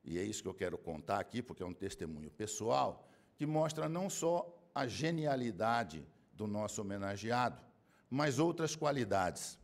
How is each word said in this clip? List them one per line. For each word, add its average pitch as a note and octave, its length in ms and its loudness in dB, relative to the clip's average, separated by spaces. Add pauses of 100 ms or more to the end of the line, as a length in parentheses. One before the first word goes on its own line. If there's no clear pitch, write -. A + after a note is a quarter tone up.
e E2+ 120 -2
é F#2 40 0
isso G#2+ 180 -2
que - 80 -6
eu F#2 60 -6
quero F2 240 -2
contar E2+ 400 -2
aqui, A2 240 -4
porque F2 220 -8
é - 20 -4
um F2+ 80 -6
testemunho D#2+ 560 -8
pessoal, A#2 760 -2 (260)
que D3 100 -4
mostra D#3 440 0
não F#3 200 -2
só E3+ 480 0 (160)
a C#3 140 0
genialidade A#2 1200 2 (260)
do G#2+ 140 -4
nosso G#2 340 -2
homenageado, G#2 800 0 (480)
mas C#3 300 2
outras D#3+ 380 2
qualidades. G2+ 880 2